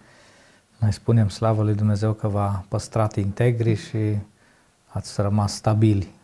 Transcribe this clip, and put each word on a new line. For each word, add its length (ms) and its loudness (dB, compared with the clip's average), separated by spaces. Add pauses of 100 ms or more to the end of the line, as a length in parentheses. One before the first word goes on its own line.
(800)
noi 140 2
spunem: 360 2
„Slavă 340 0
lui 120 2
Dumnezeu 380 0
că 160 -4
v-a 400 -2
păstrat 480 -4
integri 580 0
și 420 -2 (720)
ați 340 -8
rămas 320 0
stabili 560 2 (160)